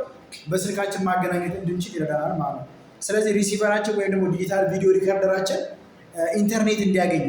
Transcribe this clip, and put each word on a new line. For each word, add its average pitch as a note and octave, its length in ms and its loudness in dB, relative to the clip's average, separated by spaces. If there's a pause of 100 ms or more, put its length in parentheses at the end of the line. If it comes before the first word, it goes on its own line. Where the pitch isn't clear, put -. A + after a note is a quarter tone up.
(480)
በስልካችን G3 560 -2
ማገናኘት F3 520 0
እንድንችል F3 380 -4
ይረዳናል D3+ 420 -2
ማለት D#3 220 -4
ነው። - 100 -12 (340)
ስለዚህ G#3+ 320 0
ሪሲቨራችን G#3 640 2
ወይም G3 140 0
ደግሞ F#3+ 200 2
ዲጂታል F#3 360 0
ቪዲዮ F#3+ 280 2
ሪከርደራችን F#3+ 680 2 (720)
ኢንተርኔት G#3+ 480 2
እንዲያገኝ F3+ 480 2